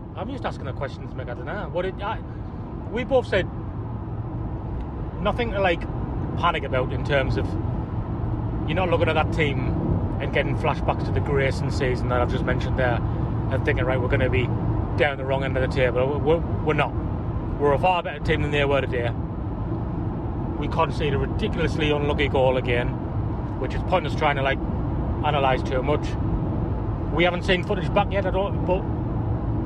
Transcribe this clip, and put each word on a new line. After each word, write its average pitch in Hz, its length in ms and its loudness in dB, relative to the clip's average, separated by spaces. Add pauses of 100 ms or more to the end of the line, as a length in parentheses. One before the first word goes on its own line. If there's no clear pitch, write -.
(160)
I'm 190 160 -6
just - 140 -6
asking 165 200 -6
the 131 60 -6
questions, 123 440 -6
Mick, 131 80 -6
I 123 100 -6
don't 120 120 -8
know. 170 280 -6
What 175 80 0
did, 185 200 -4
I, 208 180 -4 (720)
we 240 120 -2
both 254 240 4
said 185 180 2 (1800)
nothing 226 300 0
to, 196 80 -2
like, 180 220 2 (560)
panic 160 260 0
about 131 300 0
in 123 100 -2
terms 135 320 2
of - 100 0 (1200)
you're 160 80 0
not 185 140 2
looking 170 200 4
at 156 60 2
that 156 180 2
team 143 360 2 (520)
and 139 100 -2
getting 139 240 0
flashbacks - 500 0
to - 60 0
the - 80 2
Grayson 139 520 2
season 123 380 2
that 123 120 4
I've 120 100 2
just 123 140 0
mentioned 127 340 0
there 120 220 2 (500)
and 131 140 0
thinking, 139 200 2
"Right, 131 140 2
we're 127 80 0
gonna 127 220 2
be 123 180 2 (500)
down 143 200 2
the 135 80 -4
wrong 135 180 0
end 131 140 0
of 131 120 2
the - 60 -2
table." 127 440 2
We're, 151 180 4
we're - 360 0
not. 127 200 2 (680)
We're 143 140 4
a 135 60 2
far 180 220 4
better 170 180 -6
team 156 240 2
than 147 80 0
they 143 140 2
were 139 160 4
today. 120 300 0 (1500)
We 143 120 -2
conceded 151 460 0
a - 20 2
ridiculously 156 720 0
unlucky 143 380 2
goal 131 260 4
again, 123 320 2 (720)
which - 160 -2
is - 80 -2
pointless 165 320 2
trying 147 220 2
to, 135 40 0
like, 135 160 2 (680)
analyse 139 360 4
too 127 220 0
much. 147 240 0 (1040)
We 165 120 4
haven't 175 180 0
seen 180 220 2
footage 175 280 0
back 196 180 2
yet, 190 140 0
I 185 60 0
don't, 180 340 0
but, 180 140 2 (880)